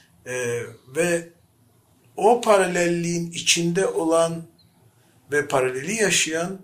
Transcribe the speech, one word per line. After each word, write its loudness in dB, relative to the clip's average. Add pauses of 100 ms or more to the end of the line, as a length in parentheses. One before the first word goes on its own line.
(260)
E, -6 (340)
ve 0 (880)
o 4
paralelliğin 2
içinde 0
olan 0 (880)
ve 0
paraleli -2
yaşayan -2